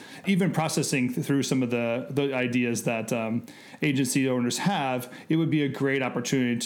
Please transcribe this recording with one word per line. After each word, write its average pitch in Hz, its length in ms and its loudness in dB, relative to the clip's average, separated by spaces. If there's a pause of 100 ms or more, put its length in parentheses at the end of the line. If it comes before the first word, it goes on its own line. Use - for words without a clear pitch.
(260)
even 190 240 4
processing 143 640 0
th-, 156 100 -2
through 139 180 2
some 131 200 2
of 117 80 0
the, 120 400 0
the 139 240 0
ideas 123 480 0
that, 113 300 -2
um, 117 340 -2 (340)
agency 135 480 2
owners 120 300 0
have. 135 520 0 (200)
It 160 60 4
would 160 140 2
be 147 120 2
a 139 60 2
great 135 340 0
opportunity 123 640 0